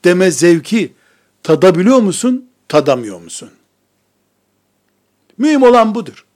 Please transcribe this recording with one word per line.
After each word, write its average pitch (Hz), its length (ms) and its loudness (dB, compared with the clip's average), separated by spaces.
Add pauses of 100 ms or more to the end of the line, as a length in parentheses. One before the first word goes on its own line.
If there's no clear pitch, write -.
deme 180 260 2
zevki 170 640 -2 (500)
tadabiliyor 185 560 2
musun, 240 500 -4 (180)
tadamıyor 123 540 -2
musun? - 280 -20 (1900)
Mühim 285 260 0
olan 233 320 4
budur. 185 300 -12 (100)